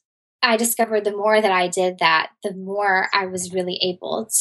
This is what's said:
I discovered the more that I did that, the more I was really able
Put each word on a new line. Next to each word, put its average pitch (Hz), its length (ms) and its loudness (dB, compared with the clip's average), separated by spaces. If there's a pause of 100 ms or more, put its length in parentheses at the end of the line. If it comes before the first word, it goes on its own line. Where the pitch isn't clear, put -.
(420)
I 240 140 4
discovered 220 480 0
the 202 120 -2
more 214 240 4
that 202 120 2
I 180 160 2
did 180 320 -2
that, 160 300 2 (120)
the 202 120 -6
more 190 600 0
I 196 120 0
was 180 280 -6
really 180 280 -2
able 185 460 -4 (120)